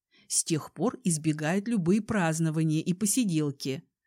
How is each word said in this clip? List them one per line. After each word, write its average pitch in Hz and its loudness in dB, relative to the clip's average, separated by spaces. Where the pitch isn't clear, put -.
С - 0
тех - -2
пор 214 -2
избегает 160 0
любые 208 2
празднования 160 0
и 180 0
посиделки. 160 0